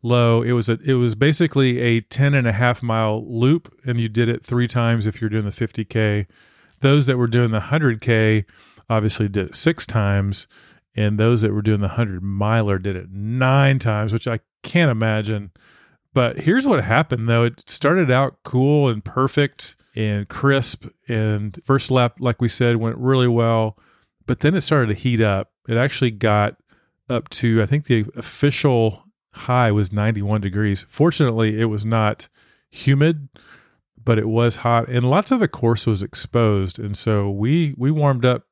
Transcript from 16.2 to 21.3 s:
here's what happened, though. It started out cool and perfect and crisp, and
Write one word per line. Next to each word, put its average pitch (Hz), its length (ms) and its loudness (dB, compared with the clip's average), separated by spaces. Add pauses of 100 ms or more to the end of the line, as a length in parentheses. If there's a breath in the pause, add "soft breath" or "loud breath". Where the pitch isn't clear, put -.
here's 254 260 2
what 160 180 2
happened, 113 420 0
though. 117 160 4
It - 280 -4
started 160 400 0
out 131 320 0
cool 139 440 2
and 110 160 -2
perfect - 760 -2 (200)
and 104 320 -4
crisp, - 560 -2 (240)
and 107 560 -4